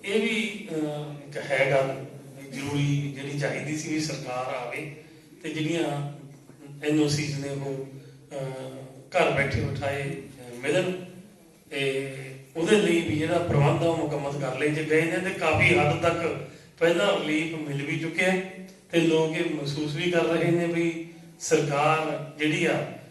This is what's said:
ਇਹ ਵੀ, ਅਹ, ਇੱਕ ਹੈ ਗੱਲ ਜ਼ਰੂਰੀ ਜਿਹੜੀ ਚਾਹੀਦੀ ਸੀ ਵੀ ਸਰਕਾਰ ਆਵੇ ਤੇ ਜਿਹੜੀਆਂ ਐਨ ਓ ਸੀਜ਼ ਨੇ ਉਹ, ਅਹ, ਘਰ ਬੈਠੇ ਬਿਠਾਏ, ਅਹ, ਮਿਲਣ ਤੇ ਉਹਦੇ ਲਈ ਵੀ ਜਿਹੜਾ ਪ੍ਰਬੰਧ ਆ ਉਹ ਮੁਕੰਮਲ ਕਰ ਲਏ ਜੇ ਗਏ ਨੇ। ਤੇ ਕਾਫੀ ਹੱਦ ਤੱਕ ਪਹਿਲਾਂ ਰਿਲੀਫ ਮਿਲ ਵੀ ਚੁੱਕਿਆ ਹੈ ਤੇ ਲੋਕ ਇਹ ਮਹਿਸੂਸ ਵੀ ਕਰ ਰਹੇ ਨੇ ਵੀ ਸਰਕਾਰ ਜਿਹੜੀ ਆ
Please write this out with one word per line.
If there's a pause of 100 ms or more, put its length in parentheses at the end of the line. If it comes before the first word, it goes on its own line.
ਇਹ
ਵੀ,
ਅਹ,
ਇੱਕ
ਹੈ
ਗੱਲ (460)
ਜ਼ਰੂਰੀ
ਜਿਹੜੀ
ਚਾਹੀਦੀ
ਸੀ
ਵੀ
ਸਰਕਾਰ
ਆਵੇ (520)
ਤੇ
ਜਿਹੜੀਆਂ (720)
ਐਨ
ਓ
ਸੀਜ਼
ਨੇ
ਉਹ, (500)
ਅਹ, (420)
ਘਰ
ਬੈਠੇ
ਬਿਠਾਏ,
ਅਹ,
ਮਿਲਣ (760)
ਤੇ (420)
ਉਹਦੇ
ਲਈ
ਵੀ
ਜਿਹੜਾ
ਪ੍ਰਬੰਧ
ਆ
ਉਹ
ਮੁਕੰਮਲ
ਕਰ
ਲਏ
ਜੇ
ਗਏ
ਨੇ।
ਤੇ
ਕਾਫੀ
ਹੱਦ
ਤੱਕ (320)
ਪਹਿਲਾਂ
ਰਿਲੀਫ
ਮਿਲ
ਵੀ
ਚੁੱਕਿਆ
ਹੈ (380)
ਤੇ
ਲੋਕ
ਇਹ
ਮਹਿਸੂਸ
ਵੀ
ਕਰ
ਰਹੇ
ਨੇ
ਵੀ (320)
ਸਰਕਾਰ
ਜਿਹੜੀ
ਆ (200)